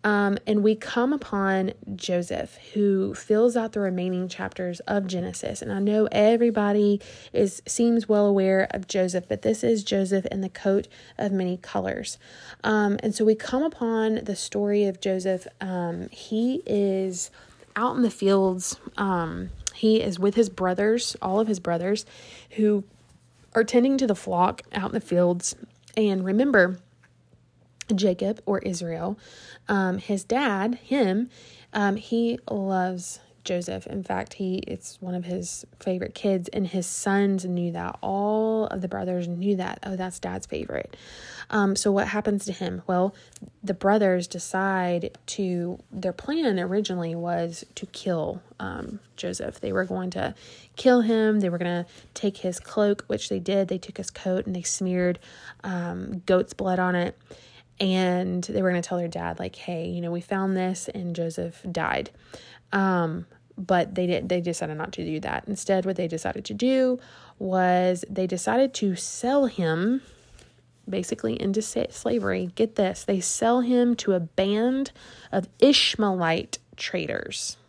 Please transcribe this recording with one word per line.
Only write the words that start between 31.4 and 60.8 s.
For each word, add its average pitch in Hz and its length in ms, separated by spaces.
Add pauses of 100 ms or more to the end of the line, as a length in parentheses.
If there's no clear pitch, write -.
um, 202 240
he 233 420 (120)
loves 185 680 (240)
Joseph. 185 440
In 196 160
fact, - 300
he, 190 240 (100)
it's - 340
one 180 120
of 180 100
his 175 420 (140)
favorite 185 340
kids, 190 360
and 196 160
his 180 200
sons 196 580
knew 175 280
that. 170 280
All 214 640
of - 140
the 185 80
brothers 180 380
knew 185 300
that. - 260
"Oh, 190 140
that's 185 240
dad's 185 260
favorite." - 500 (540)
Um, 202 240
so 202 160
what 196 180
happens 208 380
to 196 60
him? 180 340
Well, 185 280 (480)
the 196 120
brothers 190 540
decide 180 1000
to, 180 540 (100)
their 185 220
plan 277 460
originally 180 580
was 170 480 (100)
to - 120
kill, - 560 (180)
um, - 400 (160)
Joseph. - 440
They - 120
were 190 120
going 185 260
to 190 240 (420)
kill 247 240
him. 220 400
They 185 100
were 175 80
gonna 175 280 (280)
take 196 240
his 180 220
cloak, 208 480
which 214 200
they 196 120
did. 190 280
They 190 100
took - 180
his 190 140
coat 185 360
and 190 80
they 175 80
smeared, 180 560 (460)
um, 180 600
goat's - 280
blood 185 240
on 180 160
it. 175 240 (600)
And 180 640
they 208 180
were 185 80
gonna 175 120
tell 180 160
their 170 100
dad, 170 320
like, 185 160
"Hey, 175 320
you 175 120
know, 170 120
we 175 80
found 190 360
this 185 320